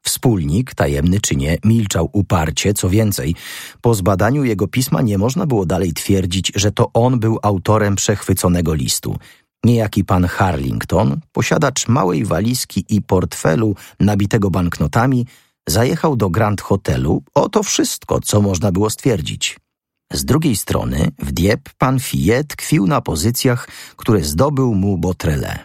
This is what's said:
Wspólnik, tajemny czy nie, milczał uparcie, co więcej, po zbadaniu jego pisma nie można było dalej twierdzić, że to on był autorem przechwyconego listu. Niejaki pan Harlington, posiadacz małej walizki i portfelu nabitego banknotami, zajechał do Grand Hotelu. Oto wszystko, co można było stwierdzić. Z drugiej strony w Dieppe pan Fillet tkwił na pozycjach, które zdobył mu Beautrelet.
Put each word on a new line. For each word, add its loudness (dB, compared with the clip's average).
Wspólnik, -2
tajemny 0
czy -2
nie, 0
milczał 2
uparcie, 0
co -2
więcej, 0
po 2
zbadaniu 2
jego 0
pisma 0
nie 2
można 0
było 2
dalej 0
twierdzić, 0
że 0
to 0
on 2
był 0
autorem 2
przechwyconego 0
listu. -4
Niejaki 2
pan 2
Harlington, 0
posiadacz 0
małej 2
walizki -2
i 0
portfelu 0
nabitego 2
banknotami, 0
zajechał 2
do 0
Grand 0
Hotelu. -2
Oto 2
wszystko, -2
co 0
można 0
było 0
stwierdzić. -4
Z -4
drugiej 2
strony -2
w -6
Dieppe 0
pan 2
Fillet 0
tkwił 0
na 2
pozycjach, -2
które 2
zdobył 2
mu 0
Beautrelet. -2